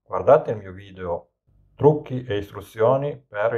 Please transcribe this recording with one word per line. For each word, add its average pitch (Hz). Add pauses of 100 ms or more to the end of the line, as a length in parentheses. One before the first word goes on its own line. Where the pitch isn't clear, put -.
guardate 107
il 110
mio 95
video 92 (440)
trucchi 143
e 104
istruzioni 113
per 107